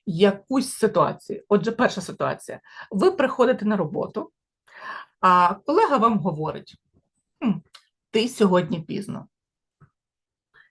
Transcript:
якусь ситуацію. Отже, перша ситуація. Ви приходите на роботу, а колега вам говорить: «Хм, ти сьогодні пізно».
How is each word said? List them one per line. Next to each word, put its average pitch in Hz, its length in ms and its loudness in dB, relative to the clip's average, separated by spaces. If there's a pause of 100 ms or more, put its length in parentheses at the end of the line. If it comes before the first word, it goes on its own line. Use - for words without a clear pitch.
якусь 196 680 0
ситуацію. - 760 -2
Отже, 208 240 2
перша - 280 -2
ситуація. - 600 -8 (300)
Ви 220 200 2
приходите 254 540 0
на 208 120 0
роботу, - 560 -6 (880)
а 180 340 4
колега 311 420 2
вам 220 220 2
говорить: 151 580 -6 (640)
«Хм, 240 120 0 (580)
ти 226 180 0
сьогодні 180 520 2
пізно». - 480 -10 (1400)